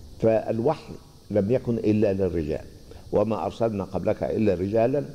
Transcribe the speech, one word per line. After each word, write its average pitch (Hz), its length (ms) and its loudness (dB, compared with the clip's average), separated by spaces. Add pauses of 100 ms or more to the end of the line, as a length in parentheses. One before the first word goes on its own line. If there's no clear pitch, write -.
(180)
فالوحي 113 720 0 (380)
لم 101 200 2
يكن 120 280 0
إلا 107 340 2
للرجال، 85 520 -2 (480)
"وما 104 340 2
أرسلنا 101 380 -2
قبلك 92 380 -2
إلا 95 320 2
رجالاً 113 500 0 (100)